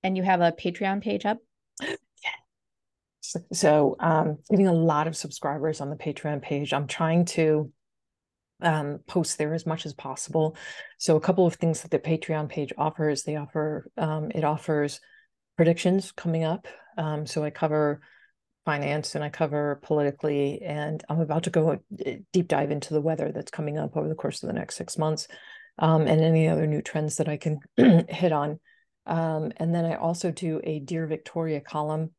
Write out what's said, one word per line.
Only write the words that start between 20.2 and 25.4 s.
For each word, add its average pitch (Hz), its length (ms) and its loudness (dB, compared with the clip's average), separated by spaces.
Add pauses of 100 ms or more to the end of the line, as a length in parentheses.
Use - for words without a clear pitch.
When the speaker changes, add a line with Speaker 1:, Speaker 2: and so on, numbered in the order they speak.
Speaker 2:
and 151 480 -6
I'm 160 120 0
about 156 240 0
to 190 60 0
go 160 280 2 (260)
a 120 160 -6 (140)
deep 175 140 4
dive 147 220 2
into 147 220 -4
the 151 80 2
weather 151 320 -2
that's - 180 -8
coming 151 280 -6
up 151 180 -6
over 156 120 -2
the 156 60 -4
course 151 280 -8
of - 60 -8
the - 40 -4
next - 240 -6
six - 220 -8
months, 156 280 0 (520)